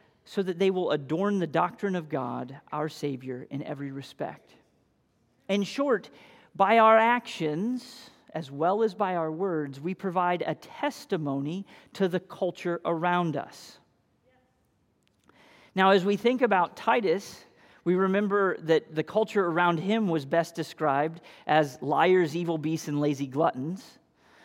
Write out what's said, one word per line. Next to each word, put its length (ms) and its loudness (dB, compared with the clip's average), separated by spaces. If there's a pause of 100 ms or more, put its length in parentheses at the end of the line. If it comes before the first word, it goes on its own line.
(240)
so 180 -4
that 160 -4
they 120 2
will 220 0
adorn 460 0
the 80 0
doctrine 500 -2
of 120 -8
God, 480 -6 (140)
our 180 -4
Savior, 600 -8
in 120 -8
every 280 -10
respect. 640 -12 (960)
In 160 0
short, 460 -2 (440)
by 240 6
our 180 10
actions, 1120 -2 (220)
as 180 -8
well 340 0
as 100 0
by 220 -2
our 160 -2
words, 480 -4
we 140 -4
provide 520 0
a 80 -2
testimony 1120 -6 (280)
to 120 0
the 140 0
culture 640 -4
around 520 0
us. 420 -12 (2000)
Now, 160 6
as 140 6
we 120 2
think 240 2
about 360 2
Titus, 680 0 (400)
we 120 2
remember 640 2
that 360 0
the 80 -2
culture 420 0
around 340 2
him 280 0
was 180 0
best 300 0
described 640 -2 (280)
as 340 2
liars, 540 4
evil 220 -2
beasts, 280 -4
and 140 -2
lazy 260 -2
gluttons, 580 -2 (600)